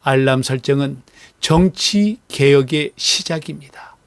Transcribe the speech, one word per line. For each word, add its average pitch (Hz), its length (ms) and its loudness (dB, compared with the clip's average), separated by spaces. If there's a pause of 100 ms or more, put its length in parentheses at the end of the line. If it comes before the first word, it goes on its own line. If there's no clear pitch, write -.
알람 135 400 2
설정은 139 600 -2 (380)
정치 202 760 0 (100)
개혁의 143 680 2
시작입니다. - 1000 -8 (100)